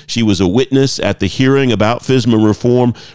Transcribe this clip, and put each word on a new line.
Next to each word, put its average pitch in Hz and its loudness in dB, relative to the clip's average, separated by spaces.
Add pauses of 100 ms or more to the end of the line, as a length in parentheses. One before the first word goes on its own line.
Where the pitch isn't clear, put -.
She - -4
was 101 0
a 98 2
witness 131 0
at 101 -4
the 95 -4
hearing 131 0
about 107 -2
fisma 117 2
reform. 123 0 (200)